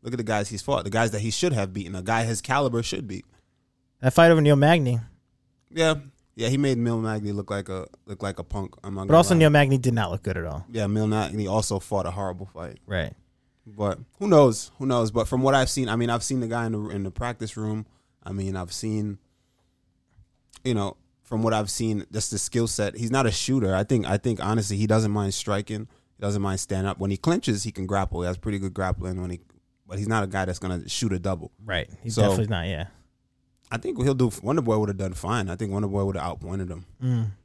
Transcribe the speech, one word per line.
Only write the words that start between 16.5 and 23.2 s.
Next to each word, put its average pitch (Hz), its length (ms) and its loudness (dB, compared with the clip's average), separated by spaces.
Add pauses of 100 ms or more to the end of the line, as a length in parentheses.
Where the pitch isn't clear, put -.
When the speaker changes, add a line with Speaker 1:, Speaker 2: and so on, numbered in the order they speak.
Speaker 1:
in 113 60 -2
the, 107 180 -4
in 101 120 -6
the 98 80 -4
practice 117 460 -8
room. 110 280 -4 (380)
I - 80 -12
mean, 98 240 -4
I've 90 180 -6
seen, 107 460 -4 (1500)
you 123 100 2
know, 101 220 -2 (280)
from 110 180 -2
what 113 100 2
I've 107 180 0
seen, 110 420 -2
just - 180 -4
the 104 80 -4
skill 117 300 -2
set. 104 280 -2
He's 113 140 -4
not 131 160 2